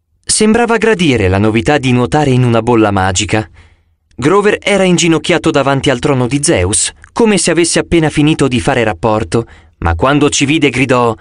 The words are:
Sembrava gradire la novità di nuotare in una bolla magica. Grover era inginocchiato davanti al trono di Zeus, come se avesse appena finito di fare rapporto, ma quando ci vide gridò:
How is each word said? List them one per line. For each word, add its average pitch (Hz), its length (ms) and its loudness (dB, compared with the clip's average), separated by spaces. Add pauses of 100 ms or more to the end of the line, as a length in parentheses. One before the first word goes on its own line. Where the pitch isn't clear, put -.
(220)
Sembrava 226 540 0
gradire 170 520 0
la 95 100 0
novità 113 400 0
di 131 120 -2
nuotare 123 400 0
in 127 140 2
una 117 160 0
bolla 110 300 2
magica. 98 580 -2 (640)
Grover 190 460 0
era 196 240 0
inginocchiato 165 640 0
davanti 139 380 0
al 131 100 0
trono 127 280 -2
di 139 160 -4
Zeus, 107 500 -2 (200)
come 214 260 2
se - 120 -2
avesse 165 280 0
appena 160 320 0
finito 151 380 0
di 123 120 -2
fare 123 240 -2
rapporto, 110 600 -2 (320)
ma 85 160 -2
quando 139 340 2
ci - 160 -4
vide 143 240 2
gridò: 123 520 0